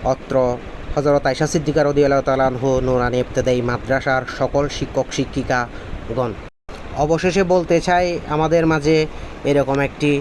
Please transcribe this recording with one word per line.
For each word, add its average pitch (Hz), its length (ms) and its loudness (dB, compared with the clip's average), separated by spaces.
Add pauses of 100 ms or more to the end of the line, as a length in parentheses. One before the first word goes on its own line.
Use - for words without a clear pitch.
অত্র 127 320 -2 (560)
হযরত 143 340 2
আয়েশা 135 220 0
সিদ্দিকা 151 360 0
রাদিয়াল্লাহু 139 420 2
তাআলা 131 200 2
আনহা 127 260 0 (100)
নূরানী 127 380 2
ইবতেদায়ী 123 420 0
মাদ্রাসার 127 640 0 (140)
সকল 139 320 0
শিক্ষক - 420 -4
শিক্ষিকাগণ। 123 1200 -4 (680)
অবশেষে 165 460 2
বলতে 175 380 4
চাই, 180 240 2 (220)
আমাদের 156 380 2
মাঝে 160 300 4 (480)
এরকম 139 360 2
একটি 143 420 0